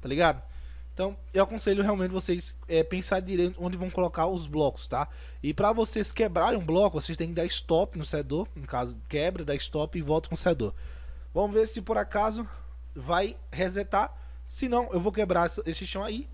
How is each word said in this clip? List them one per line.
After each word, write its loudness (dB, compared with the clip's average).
tá -8
ligado? 4
Então, -4
eu 6
aconselho 2
realmente 2
vocês, -2
é, 6
pensar 0
direito 0
onde -2
vão -2
colocar 2
os -2
blocos, 0
tá? -2
E 0
pra 4
vocês 0
quebrarem 2
um -4
bloco, 4
vocês -4
têm -4
que -6
dar 0
stop 2
no -4
servidor. -2
No -10
caso, -4
quebra, 0
dá 0
stop -2
e -2
volta 2
com -4
o -2
servidor. 2
Vamos 2
ver 6
se -6
por 0
acaso 0
vai 0
resetar. 0
Se -4
não, 2
eu 4
vou 2
quebrar 4
essa, -4
esse -4
chão -4
aí. -4